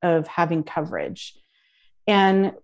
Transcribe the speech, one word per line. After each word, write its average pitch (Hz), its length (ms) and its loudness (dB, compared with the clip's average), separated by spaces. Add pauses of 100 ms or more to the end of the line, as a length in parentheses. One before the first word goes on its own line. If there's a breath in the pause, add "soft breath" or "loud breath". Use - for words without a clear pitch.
of 165 240 0
having 165 360 -2
coverage. 160 720 -8 (720)
And 196 460 4 (120)